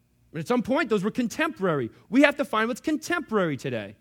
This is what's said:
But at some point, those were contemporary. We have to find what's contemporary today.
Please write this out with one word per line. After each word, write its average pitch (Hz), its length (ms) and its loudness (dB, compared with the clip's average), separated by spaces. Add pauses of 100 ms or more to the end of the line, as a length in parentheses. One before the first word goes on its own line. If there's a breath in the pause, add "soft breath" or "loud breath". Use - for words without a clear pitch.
(320)
But 156 80 -10
at 165 80 -8
some 240 160 2
point, 269 260 0
those 208 140 2
were 220 80 0
contemporary. 185 800 -2 (180 soft breath)
We 262 140 6
have 285 140 4
to 277 80 -2
find 220 220 0
what's 254 140 -6
contemporary 226 760 -2
today. 113 460 -6